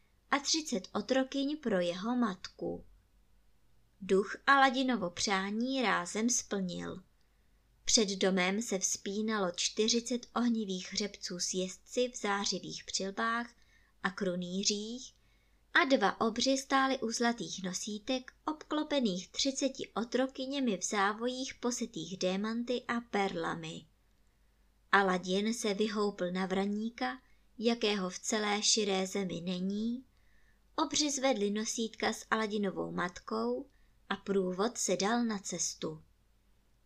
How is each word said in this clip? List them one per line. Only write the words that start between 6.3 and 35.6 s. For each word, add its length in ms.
splnil. 720
Před 240
domem 540
se 160
vzpínalo 800
čtyřicet 800
ohnivých 580
hřebců 460
s 160
jezdci 600
v 20
zářivých 680
přilbách 600
a 80
krunýřích 1040
a 100
dva 360
obři 380
stály 400
u 140
zlatých 500
nosítek, 680
obklopených 840
třiceti 640
otrokyněmi 840
v 80
závojích 720
posytých 640
démanty 680
a 120
perlami. 840
Aladin 640
se 200
vyhoupl 560
na 160
vraníka, 760
jakého 520
v 80
celé 440
širé 440
zemi 340
není, 640
obři 340
zvedli 400
nosítka 640
s 180
Aladinovou 640
matkou 800
a 80
průvod 640
se 180
dal 280
na 140
cestu. 640